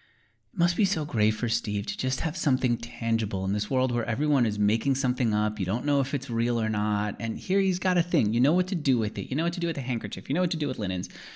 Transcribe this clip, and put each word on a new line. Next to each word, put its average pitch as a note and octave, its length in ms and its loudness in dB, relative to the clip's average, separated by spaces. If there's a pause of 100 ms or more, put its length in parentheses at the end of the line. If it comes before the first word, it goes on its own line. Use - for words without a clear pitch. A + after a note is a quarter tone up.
(540)
it - 60 -10
must F3 180 2
be G#3 80 4
so D#3+ 180 -2
great G#2+ 280 2
for A2 180 -2
Steve G2+ 380 -2
to - 100 -8
just C3 220 -2
have D#3+ 180 0
something B2+ 400 2
tangible A2 640 -2
in F#2+ 100 0
this G#2 180 -2
world B2+ 200 0
where A#2+ 140 0
everyone C3 400 2
is G#2 140 0
making A2+ 340 2
something B2+ 400 0
up. G#2+ 260 0
You F#2+ 60 0
don't G#2+ 180 0
know C#3+ 160 2
if C3+ 140 -2
it's C3+ 160 -4
real A#2 320 0
or A2 80 0
not. G#2 500 0
And A2+ 200 -4
here F#3+ 200 0
he's F#3+ 200 0
got F3+ 180 2
a E3+ 60 4
thing. A2+ 300 2
You A#2 60 2
know C3+ 140 4
what F3+ 140 2
to - 80 -2
do C#3 240 2
with G#2 180 -2
it. F#2 140 -6
You B2+ 40 -2
know D#3+ 100 0
what E3+ 80 0
to E3+ 60 -6
do E3 60 -2
with E3 120 -2
the C#3 40 -4
handkerchief. A#2 480 -6
You C3+ 60 0
know F3+ 60 2
what F3+ 100 2
to D#3+ 60 -4
do D3+ 100 -2
with C3 100 -4
linens. F#2 320 -4 (260)